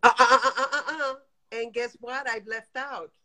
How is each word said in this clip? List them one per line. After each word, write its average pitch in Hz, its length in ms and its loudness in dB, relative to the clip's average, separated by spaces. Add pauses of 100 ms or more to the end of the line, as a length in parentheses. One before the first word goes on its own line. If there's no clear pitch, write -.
Uh, - 160 8
uh, 254 260 6
uh, 269 140 2
uh, 254 140 -2
uh, 294 380 -4
uh. 262 40 -8 (380)
And 226 200 -8
guess 233 280 -8
what? 254 280 -10
I've 226 180 -8
left 220 300 -12
out. 262 360 -10 (120)